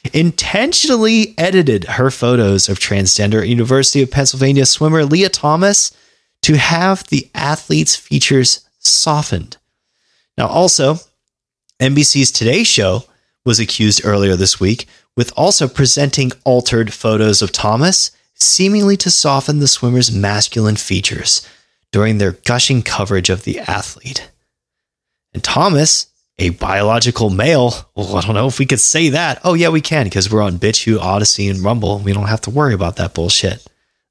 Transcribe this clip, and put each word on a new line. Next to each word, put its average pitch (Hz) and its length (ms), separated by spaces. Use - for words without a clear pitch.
intentionally 220 1200
edited 160 480
her 127 260
photos 113 580
of 98 100
transgender 101 680
University 127 560
of 127 80
Pennsylvania 135 540
swimmer 156 400
Leah 175 240
Thomas 185 600
to 151 140
have 175 500
the 147 280
athlete's 151 600
features - 720
softened. - 760
Now, 117 100
also, 160 500
N 131 140
B 147 80
C's 139 280
Today 127 320
Show 101 400
was 117 160
accused 107 460
earlier 98 320
this 95 220
week 104 280
with 120 180
also - 320
presenting 135 640
altered 120 480
photos 107 480
of 101 100
Thomas, 131 600
seemingly 202 640
to 190 140
soften 147 480
the 143 80
swimmer's 123 440
masculine 104 640
features - 680
during 107 280
their 95 140
gushing 123 500
coverage 98 460
of 92 140
the - 160
athlete. - 720
And - 100
Thomas, 160 640
a 92 140
biological 107 800
male, 123 400
well, 98 220
I 90 40
don't 104 140
know 107 120
if 127 120
we 139 80
could 127 120
say 160 300
that. 147 340
Oh, 175 120
yeah, 170 140
we 160 120
can, 147 280
'cause 95 220
we're 110 120
on 92 160
BitChute, 107 420
Odyssey, 101 460
and 95 160
Rumble. 104 360
We 98 140
don't 101 140
have 110 140
to 107 100
worry 139 240
about 87 220
that - 180
bullshit. 90 500